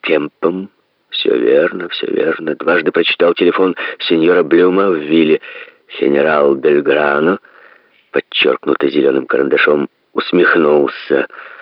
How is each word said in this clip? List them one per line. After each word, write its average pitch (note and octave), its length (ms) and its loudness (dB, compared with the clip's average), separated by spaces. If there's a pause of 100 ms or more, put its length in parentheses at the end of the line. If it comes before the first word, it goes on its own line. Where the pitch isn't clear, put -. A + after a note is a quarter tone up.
Кемпом. E2 680 -4 (400)
Всё - 260 -2
верно, D2 540 0
всё - 180 -10
верно. D#2 480 -4
Дважды E2 380 -2
прочитал E2+ 400 0
телефон F2+ 420 0 (240)
сеньора E2+ 440 2
Блюма F2+ 480 2
в F2 40 0
вилле D#2 460 2 (580)
"Генерал C#2+ 560 2
Бельграно", D2 840 0 (720)
подчёркнуто - 760 -2
зелёным C2+ 380 0
карандашом, C#2+ 640 0 (240)
усмехнулся, D2 1120 0 (340)